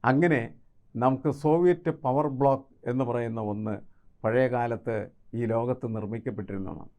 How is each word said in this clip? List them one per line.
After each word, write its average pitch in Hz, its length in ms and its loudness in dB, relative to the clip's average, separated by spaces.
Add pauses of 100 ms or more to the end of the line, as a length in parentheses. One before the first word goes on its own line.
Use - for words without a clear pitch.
(100)
അങ്ങനെ 147 300 4 (600)
നമുക്ക് 131 280 2 (120)
സോവിയറ്റ് 170 480 4 (140)
പവർ 139 220 2 (120)
ബ്ലോക്ക് 139 280 2 (240)
എന്ന് 127 200 0
പറയുന്ന 117 300 -2 (120)
ഒന്ന് 107 220 -4 (500)
പഴയ 123 300 4
കാലത്ത് 117 420 -2 (420)
ഈ - 20 -2 (120)
ലോകത്ത് 120 420 0
നിർമ്മിക്കപ്പെട്ടിരുന്നതാണ്. 104 920 -8 (140)